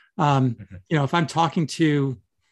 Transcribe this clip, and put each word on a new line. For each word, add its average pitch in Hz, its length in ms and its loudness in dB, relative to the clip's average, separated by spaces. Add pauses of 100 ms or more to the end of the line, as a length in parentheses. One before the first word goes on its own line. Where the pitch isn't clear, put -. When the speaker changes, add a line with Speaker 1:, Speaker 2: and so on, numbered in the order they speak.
(160)
Speaker 1:
Um, 135 440 2
Speaker 2:
Mm-hmm. 95 160 -18 (120)
Speaker 1:
you 165 80 -2
know, 143 80 2
if 135 100 -4
I'm 170 140 2
talking 160 380 0
to 143 520 0 (340)